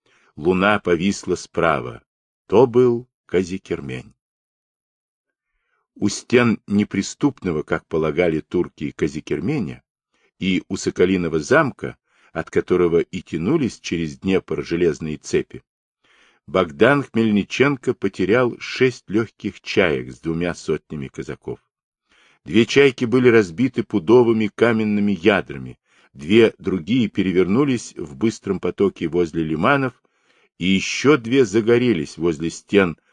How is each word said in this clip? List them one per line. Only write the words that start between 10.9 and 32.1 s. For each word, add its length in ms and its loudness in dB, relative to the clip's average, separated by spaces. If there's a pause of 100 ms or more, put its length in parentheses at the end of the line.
замка, 580 -2 (340)
от 180 -8
которого 500 2
и 220 -6
тянулись 600 -4
через 380 -6
Днепр 440 -2
железные 540 -2
цепи, 440 -6 (840)
Богдан 580 2
Хмельниченко 880 0
потерял 680 -2
шесть 500 -4
легких 520 -6
чаек 500 -2
с 80 -18
двумя 340 -4
сотнями 540 -8
казаков. 520 -12 (840)
Две 220 4
чайки 400 4
были 240 4
разбиты 540 2
пудовыми 720 4
каменными 600 0
ядрами, 680 -2 (340)
две 440 4
другие 500 -2
перевернулись 880 0
в 220 -14
быстром 420 -4
потоке 480 -2
возле 360 -2
лиманов, 500 -2 (640)
и 80 -6
еще 520 2
две 280 2
загорелись 720 0